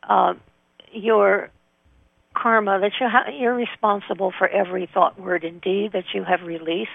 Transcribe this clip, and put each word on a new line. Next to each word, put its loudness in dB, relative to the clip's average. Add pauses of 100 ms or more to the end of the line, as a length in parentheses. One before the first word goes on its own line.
Uh, 2 (580)
your 2 (800)
karma, 2
that 0
you 0
ha-, 2
you're 0
responsible -2
for 2
every -2
thought, 2
word, -4
and -10
deed -2
that -6
you -4
have -2
released, -6